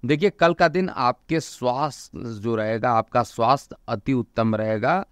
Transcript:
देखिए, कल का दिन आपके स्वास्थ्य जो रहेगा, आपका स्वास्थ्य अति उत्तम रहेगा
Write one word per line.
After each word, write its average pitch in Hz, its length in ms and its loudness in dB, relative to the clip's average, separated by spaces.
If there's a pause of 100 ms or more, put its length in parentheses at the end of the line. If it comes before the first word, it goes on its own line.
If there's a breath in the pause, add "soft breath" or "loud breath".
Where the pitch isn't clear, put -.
देखिए, 151 240 2
कल 170 240 2
का 170 140 4
दिन 185 220 0
आपके 127 500 -2
स्वास्थ्य 135 800 -4
जो 113 360 -4
रहेगा, 110 360 -2
आपका 113 320 2
स्वास्थ्य 120 520 0 (120)
अति 120 260 -2
उत्तम 113 420 0
रहेगा 110 560 0